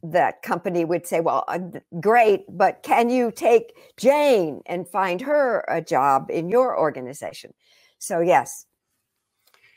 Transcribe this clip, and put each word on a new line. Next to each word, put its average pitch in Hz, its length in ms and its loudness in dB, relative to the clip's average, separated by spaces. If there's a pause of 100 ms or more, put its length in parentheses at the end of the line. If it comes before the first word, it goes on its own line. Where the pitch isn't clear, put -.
that 160 380 0
company 175 440 -2
would 165 200 -4
say, 175 140 -2
"Well, 147 300 0
uh, 170 100 -4 (400)
great, 214 480 2
but 180 340 0
can 226 280 2
you 247 200 0
take 233 460 2 (220)
Jane 233 680 2
and 175 200 -6
find 190 320 -2
her 269 480 0
a 165 140 -2
job 139 500 0
in 165 160 -4
your 240 320 2
organization?" 127 760 -6 (460)
So 170 220 -4
yes. 165 460 0 (1080)